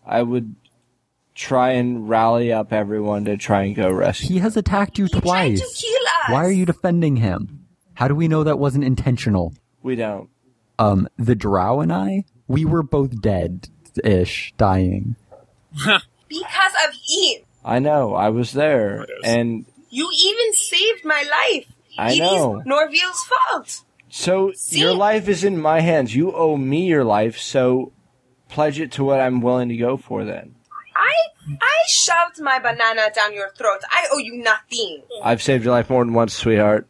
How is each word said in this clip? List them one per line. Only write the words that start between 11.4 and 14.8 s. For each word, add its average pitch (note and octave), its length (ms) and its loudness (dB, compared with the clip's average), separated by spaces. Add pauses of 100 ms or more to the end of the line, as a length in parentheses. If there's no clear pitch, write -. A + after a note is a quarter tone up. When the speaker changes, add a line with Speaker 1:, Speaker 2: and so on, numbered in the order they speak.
Speaker 2:
and E3 120 0
I, F#3+ 320 -2 (240)
we D3+ 160 0
were D#3+ 180 0
both C3+ 380 -2
dead-ish, F#2 1400 -2
dying. G2 580 0 (580)